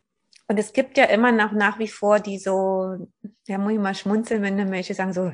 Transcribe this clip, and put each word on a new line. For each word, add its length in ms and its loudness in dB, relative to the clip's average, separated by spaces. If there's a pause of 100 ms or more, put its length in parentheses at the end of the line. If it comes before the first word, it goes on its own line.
(480)
Und 120 0
es 140 -6
gibt 240 -2
ja 80 6
immer 260 4
noch 220 2
nach 260 0
wie 80 -4
vor 320 2
die 200 -6
so, 680 -2 (400)
ja, 100 -4
muss 160 0
ich 60 0
mal 160 -2
schmunzeln, 480 -2
wenn 140 0
dann 140 0
welche 220 -4
sagen 200 -2
so, 100 -2 (100)